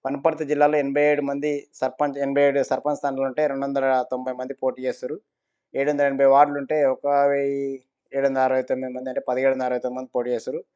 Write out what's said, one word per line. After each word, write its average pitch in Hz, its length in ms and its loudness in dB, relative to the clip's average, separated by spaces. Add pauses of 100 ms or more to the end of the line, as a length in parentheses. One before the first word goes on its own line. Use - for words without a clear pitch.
వనపర్తి 147 380 -2
జిల్లాలో 147 340 2
ఎనభై 139 240 0
ఏడు 147 200 4
మంది 143 520 -4
సర్పంచ్, 139 440 -4
ఎనభై 139 240 2
ఏడు 139 200 4
సర్పంచ్ 147 340 -2
స్థానాలు 135 260 -4
ఉంటే 135 240 0
రెండు 139 200 -4
వందల 135 440 0
తొంభై 127 220 -4
మంది 127 220 -8
పోటీ 127 280 -4
చేస్తారు. 127 380 -6 (540)
ఏడు 139 160 0
వందల 147 140 0
ఎనభై 139 200 2
వార్డులు 143 340 6
ఉంటే 143 260 0
ఒక 131 220 -2
వెయ్యి 139 800 0 (300)
ఏడు 139 120 2
వందల 135 140 0
అరవై 131 220 2
తొమ్మిది 127 320 -4
మంది 127 160 -8
అంటే 123 100 -10
పదిహేడు 131 320 0
వందల 127 120 -2
అరవై 123 140 -2
తొమ్మిది 127 200 -6
మంది 127 160 -10
పోటీ 123 160 -2
చేస్తారు. 131 340 -4 (120)